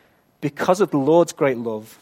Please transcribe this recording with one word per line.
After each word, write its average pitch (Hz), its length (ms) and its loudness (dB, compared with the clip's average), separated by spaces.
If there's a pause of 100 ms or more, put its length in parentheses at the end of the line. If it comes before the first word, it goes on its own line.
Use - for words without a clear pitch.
(420)
"Because 180 380 -2
of 190 120 0
the 147 80 0
Lord's 160 340 2
great 135 240 0
love, 113 440 -10